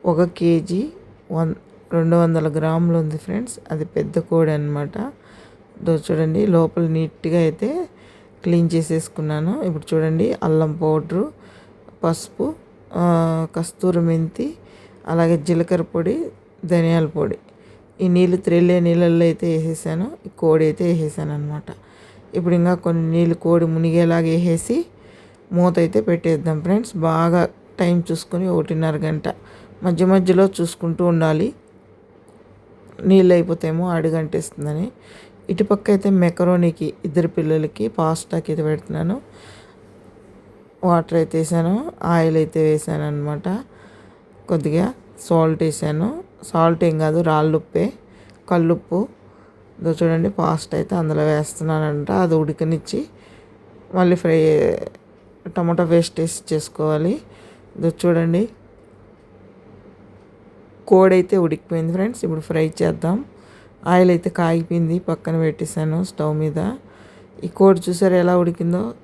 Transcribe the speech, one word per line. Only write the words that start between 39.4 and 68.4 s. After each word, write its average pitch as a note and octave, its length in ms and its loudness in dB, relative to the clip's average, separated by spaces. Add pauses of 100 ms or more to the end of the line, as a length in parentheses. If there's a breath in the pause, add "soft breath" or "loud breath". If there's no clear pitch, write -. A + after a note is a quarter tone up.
వాటర్ E3+ 320 2
అయితే D#3+ 200 -2
వేసాను, E3 340 0 (400)
ఆయిల్ D#3+ 260 2
అయితే D#3+ 300 -2
వేసాను D3+ 400 -2
అనమాట. D3 380 -6 (1000 loud breath)
కొద్దిగా D#3+ 360 0 (400)
సాల్ట్ D#3+ 400 2
వేసాను. D3+ 420 -2 (420)
సాల్ట్ E3 380 2
ఏం D#3+ 160 0
కాదు, D#3 160 0 (100)
రాళ్ళుప్పే, D#3 560 0 (640 loud breath)
కల్లుప్పు. E3+ 500 0 (800 loud breath)
ఇదో D#3+ 200 -2
చూడండి, E3 300 2 (100)
పాస్తా D#3+ 400 -2
అయితే D#3+ 220 -4
అందులో D3+ 280 0
వేస్తున్నానంట. D3+ 800 -2 (160)
అది D#3+ 160 2
ఉడకనిచ్చి D#3+ 580 -4 (1000 loud breath)
మళ్ళీ F3+ 260 4
ఫ్రై, D#3+ 160 2 (1160)
టమాటా E3+ 380 0
పేస్ట్ E3+ 300 0
వేసి - 180 -6 (100)
చేసుకోవాలి. D#3 640 -2 (600 loud breath)
ఇదో E3 140 0 (100)
చూడండి, E3+ 420 2 (2500)
కోడి F#3+ 280 6
అయితే F3+ 160 0 (100)
ఉడికిపోయింది E3 520 -4
ఫ్రెండ్స్. A3 280 -4
ఇప్పుడు D#3 240 -4
ఫ్రై D#3+ 180 0 (140)
చేద్దాం. E3 360 0 (760 loud breath)
ఆయిల్ F3+ 220 6
అయితే F3 140 -4 (120)
కాగిపోయింది, E3+ 560 0 (140)
పక్కన E3 240 -4 (100)
పెట్టేశాను D#3 540 -4 (120)
స్టవ్ D3+ 320 -4
మీద. D#3 160 -2 (840 loud breath)
ఈ - 20 -6 (120)
కోడి F#3+ 260 6
చూసారా F3+ 380 2
ఎలా F3+ 180 4